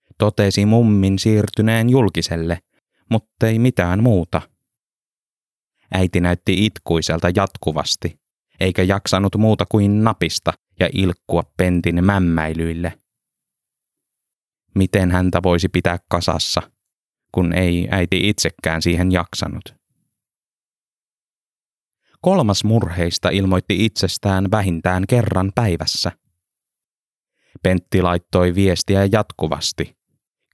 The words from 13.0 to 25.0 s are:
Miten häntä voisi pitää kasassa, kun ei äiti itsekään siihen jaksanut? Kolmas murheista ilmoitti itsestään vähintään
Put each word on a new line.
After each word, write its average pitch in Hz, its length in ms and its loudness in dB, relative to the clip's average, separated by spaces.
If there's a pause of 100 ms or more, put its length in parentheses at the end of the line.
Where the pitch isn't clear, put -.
Miten 95 360 0
häntä 90 320 0
voisi 90 260 2
pitää 87 300 -2 (100)
kasassa, 90 520 -2 (720)
kun 87 220 0
ei 87 380 0
äiti 92 380 0
itsekään 82 520 -4
siihen 87 300 0
jaksanut? 87 640 -6 (2500)
Kolmas 165 420 2
murheista 90 680 0
ilmoitti 95 560 0
itsestään 98 680 -2
vähintään 92 580 0